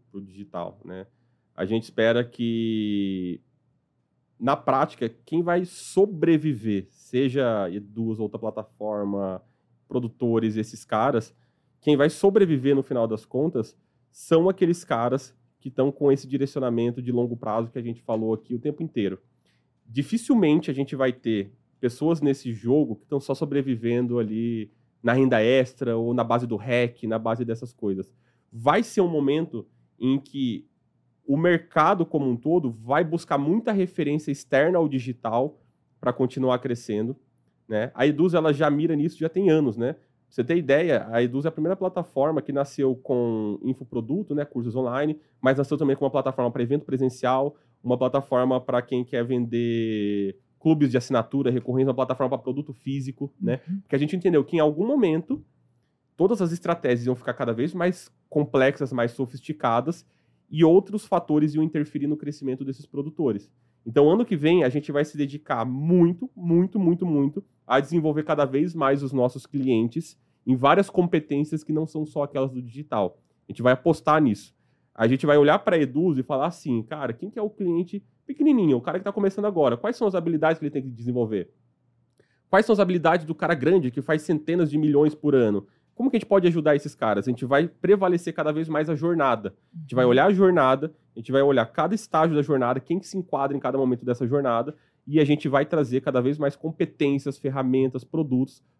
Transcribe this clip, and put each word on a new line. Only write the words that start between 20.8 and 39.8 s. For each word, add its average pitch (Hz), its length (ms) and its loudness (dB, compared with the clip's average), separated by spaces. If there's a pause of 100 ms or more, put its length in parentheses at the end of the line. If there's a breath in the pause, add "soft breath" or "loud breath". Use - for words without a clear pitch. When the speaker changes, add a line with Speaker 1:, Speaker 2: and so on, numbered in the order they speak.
Speaker 1:
vai 131 160 0
ter 107 400 -4 (280)
pessoas 151 420 -2
nesse 135 300 -2
jogo 117 440 0
que - 100 -20
tão 143 140 -4
só 139 160 -6
sobrevivendo 123 840 -2
ali 110 520 -4 (300)
na 117 120 0
renda 127 280 4
extra 120 560 2
ou 117 160 -2
na 120 100 0
base 117 240 0
do 113 80 -4
hack, 120 480 -2
na 113 160 -2
base 113 260 -4
dessas 117 280 -10
coisas. 98 380 -6 (400)
Vai 139 320 2
ser - 180 -2
um 180 60 4
momento 147 600 -2 (320)
em 131 200 0
que 131 460 -6 (600)
o 139 120 0
mercado 170 680 2
como 139 240 -2
um 120 80 0
todo 147 340 0
vai 120 320 -2
buscar 165 340 -4
muita 190 340 0
referência 156 600 -2
externa 151 460 0
ao 165 100 2
digital 127 720 -2 (400)
pra 123 140 -2
continuar 127 460 0
crescendo, 117 560 -4 (520)
né? 110 260 -2
A 135 140 2
Eduz, 156 260 2
ela 160 200 2
já 151 160 2
mira 151 260 0
nisso, 147 240 -2
já 160 80 -4
tem 180 220 0
anos, 139 260 2
né? 120 180 -4